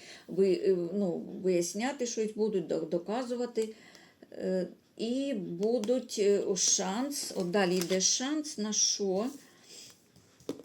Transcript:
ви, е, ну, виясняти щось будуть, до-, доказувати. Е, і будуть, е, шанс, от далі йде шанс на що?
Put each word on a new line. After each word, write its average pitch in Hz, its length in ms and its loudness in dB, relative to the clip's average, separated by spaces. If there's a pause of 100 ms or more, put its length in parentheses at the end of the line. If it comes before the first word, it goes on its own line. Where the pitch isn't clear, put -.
(280)
ви, 185 260 4
е, 185 240 4 (160)
ну, 175 300 0 (200)
виясняти 202 640 0
щось 220 280 -2
будуть, 196 340 0
до-, 156 120 0
доказувати. 220 960 -2 (560)
Е, 185 360 -2 (300)
і 269 360 -2
будуть, 214 840 0
е, 196 360 4
шанс, 208 800 0
от 175 160 0
далі 185 260 4
йде 185 240 2
шанс 294 560 0
на 214 160 -2
що? 202 520 2 (1400)